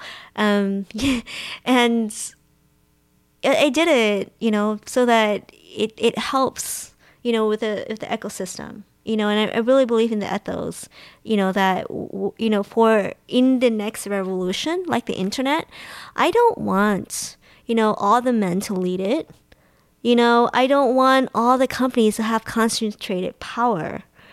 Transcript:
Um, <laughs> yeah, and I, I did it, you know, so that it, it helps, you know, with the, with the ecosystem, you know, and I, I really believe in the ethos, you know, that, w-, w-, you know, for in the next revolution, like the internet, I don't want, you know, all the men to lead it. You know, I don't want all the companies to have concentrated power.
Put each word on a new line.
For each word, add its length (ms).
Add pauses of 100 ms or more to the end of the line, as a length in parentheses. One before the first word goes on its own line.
(360)
Um, 520
<laughs> 40
yeah, 280 (440)
and 500 (1300)
I, 200
I 40
did 200
it, 500
you 120
know, 360
so 180
that 480
it, 440
it 200
helps, 800 (280)
you 100
know, 160
with 120
the, 280
with 120
the 60
ecosystem, 800 (200)
you 120
know, 120
and 220
I, 60
I 20
really 260
believe 280
in 80
the 140
ethos, 540 (340)
you 140
know, 160
that, 360
w-, 200
w-, 300
you 100
know, 140
for 500 (160)
in 300
the 120
next 360
revolution, 800
like 200
the 80
internet, 520 (500)
I 140
don't 280
want, 800 (300)
you 80
know, 200
all 280
the 100
men 280
to 140
lead 260
it. 280 (760)
You 140
know, 360
I 140
don't 300
want 360
all 240
the 120
companies 480
to 80
have 200
concentrated 920
power. 640 (300)